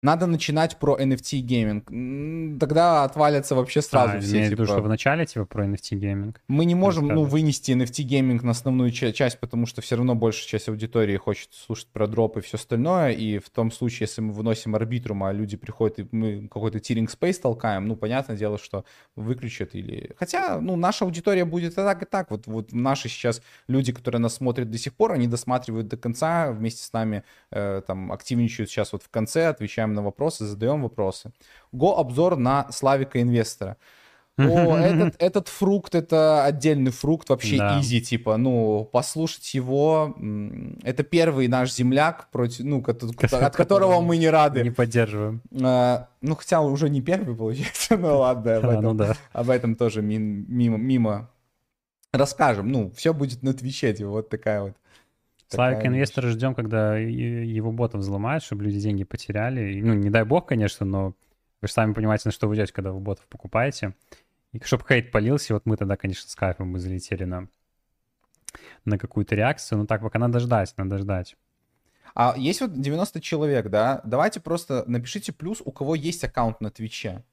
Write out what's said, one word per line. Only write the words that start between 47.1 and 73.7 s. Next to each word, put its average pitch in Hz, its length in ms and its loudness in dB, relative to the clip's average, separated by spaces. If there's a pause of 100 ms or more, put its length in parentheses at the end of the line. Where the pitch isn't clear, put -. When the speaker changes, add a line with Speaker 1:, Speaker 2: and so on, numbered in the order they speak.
Speaker 1:
получается, 123 600 -2
<laughs> - 0 -
ну 160 220 4
ладно, 120 380 2
об 110 80 2
Speaker 2:
А, 120 80 4
Speaker 1:
этом, 107 100 2
Speaker 2:
ну 113 100 2
да. 107 220 2 (160)
Speaker 1:
об 120 180 -2
этом 120 260 2
тоже 110 260 0
мин-, 104 480 -2
мимо, 120 280 2
мимо 113 520 0 (840)
расскажем. 131 600 2
Ну, 110 200 0
всё - 220 0
будет 139 280 -4
на 135 120 0
Твиче, 131 400 -2
типа, 101 160 -6
вот 107 200 -4
такая 104 320 -2
вот. 98 120 -8 (760)
Speaker 2:
Славик 127 280 2
Speaker 1:
Такая 110 160 0
Speaker 2:
Инвестор 135 320 0
Speaker 1:
вещь. 117 80 2
Speaker 2:
ждём, 127 220 0
когда 107 440 0
и-, 117 480 -4
его 113 240 -2
ботов 113 300 -2
взломают, 101 420 -2
чтобы 104 220 -6
люди 101 160 0
деньги 101 240 -2
потеряли. 107 680 -4
И, 101 60 -4
ну, 113 120 4
не 101 160 2
дай 110 160 4
бог, 147 200 2
конечно, 107 400 0
но 95 280 -2 (480)
вы 104 80 -6
же - 40 -10
сами 110 200 2
понимаете, 107 320 0
на 110 80 0
что - 160 -2
вы 107 60 0
идёте, 104 180 -2
когда 95 180 -6
вы 95 80 -8
ботов 98 300 -8
покупаете. 113 640 -4 (580)
И 113 100 -12
чтоб - 240 -2
хейт 123 260 2
полился, 117 420 0
вот 104 120 -2
мы 110 120 2
тогда, 98 180 -2
конечно, - 340 -8
с - 60 -14
кайфом 92 380 -4
бы 92 60 -4
залетели 92 440 -6
на, 90 240 -8 (1400)
на 104 120 0
какую-то 104 380 -2
реакцию. 110 440 0
Но 104 60 0
так 107 160 -2
пока 110 180 -2
надо 120 200 2
ждать, 120 380 0
надо 98 200 -4
ждать. 98 380 -4 (800)
Speaker 1:
А 123 220 4
есть 143 240 -2
вот 226 120 -4
девяносто 147 480 -4
человек, 143 480 0
да? 110 340 2